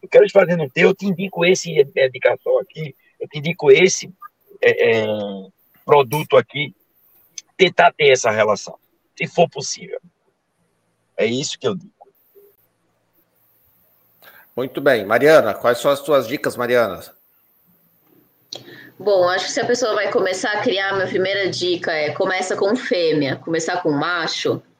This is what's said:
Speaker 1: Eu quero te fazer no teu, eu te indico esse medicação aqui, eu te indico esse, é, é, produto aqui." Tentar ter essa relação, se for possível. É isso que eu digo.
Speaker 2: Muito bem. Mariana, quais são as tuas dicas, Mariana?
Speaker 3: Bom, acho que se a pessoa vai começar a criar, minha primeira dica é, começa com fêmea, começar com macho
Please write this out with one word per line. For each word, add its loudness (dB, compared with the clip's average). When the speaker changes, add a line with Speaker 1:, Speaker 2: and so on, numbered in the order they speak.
Speaker 1:
Eu -20
quero 6
te -8
fazer 4
no -4
teu, 2
eu 2
te -10
indico -4
esse 0
medicação 0
aqui, -12
eu -14
te -12
indico 0
esse, 4
é, 2
é, 0
produto 2
aqui." 0
Tentar 2
ter 2
essa 4
relação, -2
se -6
for 0
possível. -12
É -2
isso -6
que -12
eu -2
digo. -14
Speaker 2:
Muito -6
bem. 2
Mariana, 4
quais 0
são 0
as 0
tuas 0
dicas, -6
Mariana? -2
Speaker 3:
Bom, 2
acho -2
que -8
se -4
a -4
pessoa -2
vai -2
começar -2
a -4
criar, -2
minha -2
primeira -2
dica -4
é, -2
começa -4
com 0
fêmea, -2
começar -6
com 0
macho -4